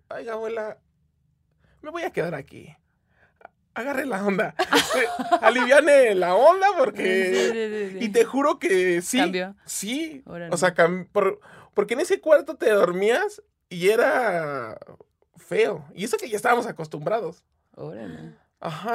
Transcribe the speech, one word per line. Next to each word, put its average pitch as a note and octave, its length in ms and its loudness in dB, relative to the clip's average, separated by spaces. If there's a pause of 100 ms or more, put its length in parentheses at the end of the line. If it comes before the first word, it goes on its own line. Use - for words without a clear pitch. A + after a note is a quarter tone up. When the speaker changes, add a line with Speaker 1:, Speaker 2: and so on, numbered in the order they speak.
Speaker 1:
"Oiga, A3+ 240 -10
abuela, A3 460 -8 (1040)
me D4+ 80 -14
voy E4+ 100 -8
a F#4 100 -6
quedar E3 220 -4
aquí. - 420 -16 (1000)
Agarre C#4 320 -6
la G3+ 180 -4
onda. G3 320 -2
<laughs> - 840 0
Aliviane B3+ 720 6
la F3+ 180 2
onda E4+ 320 6 (140)
porque" G#3 240 0 (260)
Speaker 2:
Sí, F#3+ 220 0
sí, G#3+ 420 -4
sí, F#3+ 60 -10
sí. A#3 60 -4
Speaker 1:
y G#3+ 40 -2
te A3+ 160 4
juro C#4 320 0
que F#3 460 0
sí. - 160 -2
Speaker 2:
¿Cambió? F#3 360 -2 (120)
Speaker 1:
Sí. C#4+ 580 -8
Speaker 2:
Órale. E3+ 260 -10
Speaker 1:
O F3 60 -2
sea, F3+ 160 2
cam-, F3+ 380 2
por-, G3 280 0 (360)
porque G#3 180 0
en B3+ 60 -4
ese F#4 220 0
cuarto D#4 340 2
te B3 160 0
dormías G3+ 720 0 (260)
y F3+ 200 0
era F3+ 880 -2 (580)
feo. F3 560 -2
Y F#3 120 -10
eso G#4 120 -4
que F4 100 -6
ya G#3 100 -6
estábamos A#3+ 280 0
acostumbrados. E3+ 800 -8 (320)
Speaker 2:
Órale. D#3+ 580 -16 (280)
Speaker 1:
Ajá, E3+ 340 -10